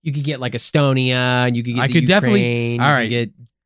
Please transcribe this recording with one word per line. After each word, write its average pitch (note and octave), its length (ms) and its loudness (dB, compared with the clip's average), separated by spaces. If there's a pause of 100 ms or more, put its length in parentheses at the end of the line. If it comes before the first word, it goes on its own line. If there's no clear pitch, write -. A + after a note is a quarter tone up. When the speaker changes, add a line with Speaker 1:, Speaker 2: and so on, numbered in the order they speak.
Speaker 1:
you D#3 120 -6
could D3 100 -6
get, C#3 160 -6
like, B2 140 -6
Estonia, B2+ 920 0
and B2 100 0
you A#2 60 -2
could A#2+ 120 -6
get B2 80 0
Speaker 2:
I C3+ 40 0
Speaker 1:
the C#3 60 -2
Speaker 2:
could D#3 140 4
definitely, G#3 340 4
Speaker 1:
Ukraine, A#2+ 400 -2
Speaker 2:
all C3 60 2
Speaker 1:
you D3 60 4
Speaker 2:
right. B2 100 0
Speaker 1:
could A2 60 -4
get, A#2 220 -2 (340)